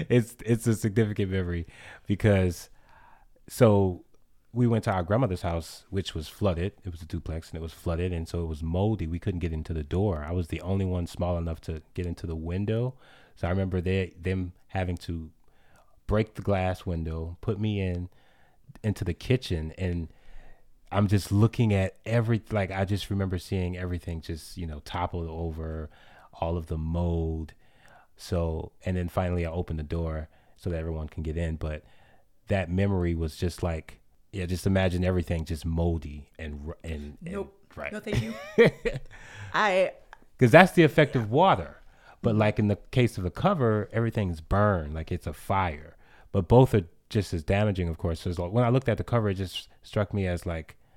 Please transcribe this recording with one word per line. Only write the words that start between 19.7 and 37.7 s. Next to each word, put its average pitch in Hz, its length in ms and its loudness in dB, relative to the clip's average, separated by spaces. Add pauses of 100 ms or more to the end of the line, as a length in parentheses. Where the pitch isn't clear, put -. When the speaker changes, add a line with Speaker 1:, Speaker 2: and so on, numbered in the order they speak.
Speaker 1:
And 87 320 -4 (840)
I'm 101 160 4
just 98 240 2
looking 110 420 4
at 95 320 0
every, 113 360 2 (100)
like, 98 200 0
I 95 120 0
just 95 260 -2
remember 95 280 0
seeing 90 400 -2
everything 90 440 -6
just, - 360 -10
you 87 100 -6
know, 76 160 -10
topple 87 460 -6
over, 80 600 -6 (520)
all 85 160 -2
of 80 100 -6
the 80 100 -4
mold. 82 760 -2 (640)
So, 82 560 -4 (120)
and 92 120 0
then 87 120 -2
finally 87 360 0
I 82 60 -6
opened 85 280 -4
the 78 40 -6
door 80 440 -6 (300)
so - 120 -6
that 85 80 -2
everyone 80 300 -6
can - 160 -10
get 78 140 -4
in. 82 180 -2
But 78 280 -6 (640)
that 95 200 2
memory 92 460 2
was 80 220 -4
just - 260 -4
like, 80 360 -6 (320)
yeah, 92 140 -6
just 87 220 -2
imagine 95 360 4
everything 90 400 0
just 80 220 -6
moldy 82 720 -2
and 76 300 -10
r-, 80 160 -10
and, 73 420 -10
and 175 80 -10
Speaker 2:
Nope. 196 260 -10 (160)